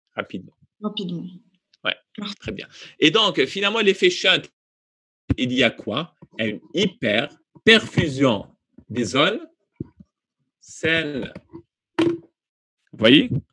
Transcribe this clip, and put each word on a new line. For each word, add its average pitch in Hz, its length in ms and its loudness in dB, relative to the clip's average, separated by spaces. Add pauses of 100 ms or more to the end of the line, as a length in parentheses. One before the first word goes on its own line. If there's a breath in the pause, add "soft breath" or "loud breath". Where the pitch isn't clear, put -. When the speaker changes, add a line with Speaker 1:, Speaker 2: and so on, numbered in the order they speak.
(140)
Speaker 1:
rapidement. - 420 -12 (260)
Speaker 2:
Rapidement. 180 440 -8 (580)
Speaker 1:
Ouais, - 120 -4 (220)
Speaker 2:
Merci. - 180 -12
Speaker 1:
très - 160 -10
bien. - 160 -12 (300 loud breath)
Et 151 120 4
donc, 175 340 0
finalement, 202 360 -2
l'effet 190 300 2
shunt 180 320 0 (920)
est 131 100 -2
lié 127 180 0
à 113 60 4
quoi ? 135 440 -8 (240)
À 110 80 -2
une 107 140 -6 (140)
hyperperfusion 139 1700 0 (420)
des 117 160 -4
zones 196 440 0 (1120)
saines. 156 720 -4 (680)
Vous - 1000 -6
voyez ? 135 320 6 (220)